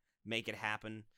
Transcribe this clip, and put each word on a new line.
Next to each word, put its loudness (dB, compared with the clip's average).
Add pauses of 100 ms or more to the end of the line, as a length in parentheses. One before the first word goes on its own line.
(260)
Make 2
it 0
happen." -2 (140)